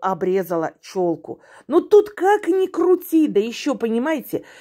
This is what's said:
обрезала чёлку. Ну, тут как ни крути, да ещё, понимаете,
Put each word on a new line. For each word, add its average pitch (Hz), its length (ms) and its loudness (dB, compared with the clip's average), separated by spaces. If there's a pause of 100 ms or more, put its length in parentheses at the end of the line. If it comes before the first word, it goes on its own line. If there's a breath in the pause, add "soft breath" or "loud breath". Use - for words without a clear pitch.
обрезала 180 800 -2
чёлку. - 600 -6 (280 loud breath)
Ну, 330 140 2
тут 415 300 4
как 403 360 0
ни 381 200 0
крути, 349 600 2
да 202 120 0
ещё, 233 340 -2
понимаете, 233 720 -4 (180 loud breath)